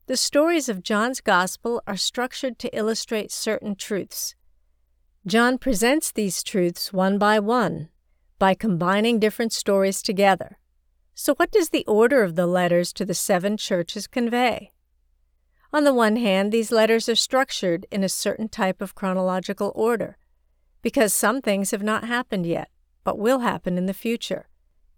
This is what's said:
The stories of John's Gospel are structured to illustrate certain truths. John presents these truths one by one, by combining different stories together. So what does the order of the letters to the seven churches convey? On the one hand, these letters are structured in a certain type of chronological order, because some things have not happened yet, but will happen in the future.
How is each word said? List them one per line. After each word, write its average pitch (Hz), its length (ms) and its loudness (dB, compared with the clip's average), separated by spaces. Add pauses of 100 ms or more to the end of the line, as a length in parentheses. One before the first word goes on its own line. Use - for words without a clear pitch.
The 254 100 -2
stories 311 500 2
of 190 140 -4
John's 220 400 -2
Gospel 202 640 0
are 202 100 -6
structured 254 640 -6
to 233 180 -8
illustrate 220 560 -4
certain 208 440 -4
truths. - 580 -6 (920)
John 240 300 2
presents 247 560 0
these 202 300 -4
truths 175 500 -2
one 190 240 2
by 208 220 4
one, 202 500 0 (500)
by 190 140 4
combining 202 640 2
different 214 360 0
stories 196 480 2
together. 196 560 2 (600)
So - 180 0
what 339 140 2
does 359 200 2
the - 160 -2
order 233 360 4
of 170 140 0
the 180 100 2
letters 175 460 2
to 185 140 -6
the 180 80 -2
seven 196 420 0
churches 190 500 -4
convey? 240 680 -2 (960)
On 294 120 2
the 277 100 4
one 220 220 4
hand, 202 360 2
these 226 180 0
letters 226 380 2
are 240 60 2
structured 202 760 0
in 196 140 -2
a 185 60 0
certain - 400 -4
type 190 320 -2
of 190 120 -10
chronological 185 800 -2
order, 220 440 -2 (640)
because 220 320 2
some 233 260 0
things 196 300 0
have 202 120 -4
not 214 220 -2
happened 233 400 -4
yet, 165 240 -4 (340)
but - 160 -4
will 240 200 2
happen 185 400 -2
in 180 80 -2
the 190 80 -4
future. - 560 -6 (480)